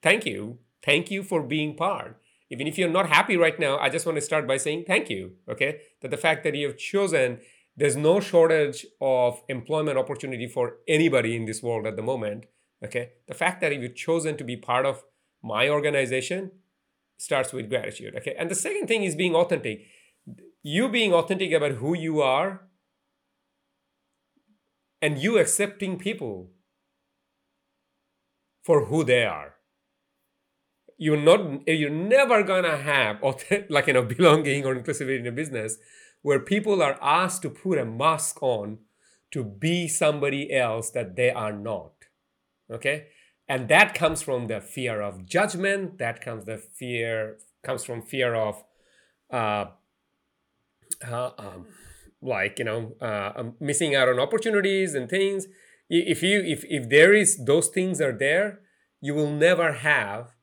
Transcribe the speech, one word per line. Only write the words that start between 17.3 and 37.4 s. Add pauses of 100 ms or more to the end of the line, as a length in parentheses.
with
gratitude,
okay?
And
the
second
thing
is
being
authentic. (760)
You
being
authentic
about
who
you
are (2250)
and
you
accepting
people (2000)
for
who
they
are. (1400)
You're
not,
you're
never
gonna
have
<laughs>
auth-,
like,
you
know,
belonging
or
inclusivity
in
a
business (460)
where
people
are
asked